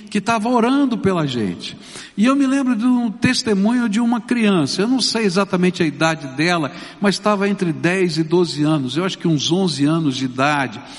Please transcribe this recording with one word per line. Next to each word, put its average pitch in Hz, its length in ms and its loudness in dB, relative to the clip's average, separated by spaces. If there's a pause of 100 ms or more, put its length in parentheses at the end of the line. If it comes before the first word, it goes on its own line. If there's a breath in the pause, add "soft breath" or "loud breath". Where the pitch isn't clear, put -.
(100)
que 208 80 -2
estava 226 300 0
orando 247 500 2
pela 180 300 0
gente. 104 480 -4 (400 loud breath)
E 202 100 4
eu 269 80 4
me 277 100 2
lembro 262 300 2
de 214 100 -2
um 247 240 2
testemunho 226 800 0
de 208 120 0
uma 233 200 0
criança. 196 600 0
Eu 220 60 0
não 254 120 2
sei 220 240 0
exatamente 185 600 0
a - 20 0
idade 151 400 -2 (100)
dela, 160 360 0 (280 loud breath)
mas 196 140 2
estava 202 340 0
entre 185 240 -2
dez 170 460 0
e 165 60 2
doze 156 400 0
anos. 143 320 0
Eu 175 80 -2
acho 180 120 -4
que - 120 -2
uns 156 240 0
onze 165 320 0
anos 151 320 0
de 127 80 -4
idade. 131 560 -2 (180 loud breath)